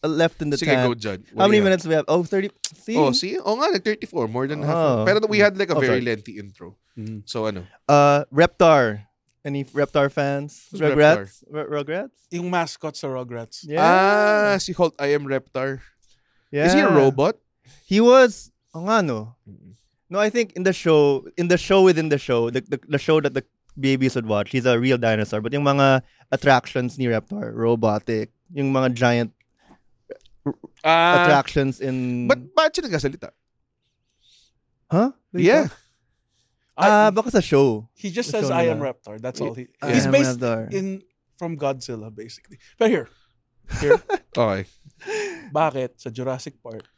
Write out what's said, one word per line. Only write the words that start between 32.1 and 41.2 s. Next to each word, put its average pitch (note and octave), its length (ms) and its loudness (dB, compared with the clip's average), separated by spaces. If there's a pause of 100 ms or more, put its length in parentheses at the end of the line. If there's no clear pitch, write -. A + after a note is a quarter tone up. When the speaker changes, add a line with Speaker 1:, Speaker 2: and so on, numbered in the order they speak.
Speaker 2:
But - 260 0
bakit D#4 280 0
siya - 100 -8
nagkasalita? C#3+ 380 -6 (1600)
Speaker 1:
Huh? A3 200 2 (220)
Like F3+ 120 0
Speaker 2:
Yeah. C4+ 240 6
Speaker 1:
that? - 80 -18 (1040)
Ah, G#3+ 260 6
Speaker 3:
I - 60 6
Speaker 1:
baka A3 160 -2
sa G#3+ 160 2
show. B2 480 2
Speaker 3:
He - 160 -12
just E3+ 240 -8
Speaker 1:
Sa A3 80 -2
Speaker 3:
says, C#3 80 -4
Speaker 1:
show E3 80 -2
Speaker 3:
"I E3+ 160 2
am - 80 -6
Speaker 1:
nila. C3 160 -6
Speaker 3:
Reptar." A2 240 -18
That's B2 180 -10
all A#2+ 140 -6
he B2 160 -16 (140)
Speaker 1:
"I B2 100 -4
Speaker 3:
He's B2 160 2
Speaker 1:
am - 80 0
Speaker 3:
based B2+ 240 0
Speaker 1:
Reptar." A2+ 320 -4
Speaker 3:
in, F#3+ 300 -6 (340)